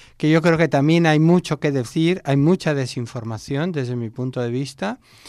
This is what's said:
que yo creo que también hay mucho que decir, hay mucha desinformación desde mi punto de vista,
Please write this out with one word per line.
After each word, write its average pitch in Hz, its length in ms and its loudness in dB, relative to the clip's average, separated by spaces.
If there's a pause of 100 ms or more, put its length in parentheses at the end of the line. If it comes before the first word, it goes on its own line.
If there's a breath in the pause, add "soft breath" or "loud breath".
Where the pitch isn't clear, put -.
(160 loud breath)
que 151 140 0
yo 160 120 4
creo 165 140 4
que 160 120 2
también 156 380 4
hay 156 120 4
mucho 165 400 4
que 147 140 -2
decir, 160 520 -2
hay 139 120 0
mucha 160 360 2
desinformación 131 1000 -6
desde 127 240 -4
mi 113 140 -6
punto 127 300 -6
de 120 120 -4
vista, 143 480 -6 (280 loud breath)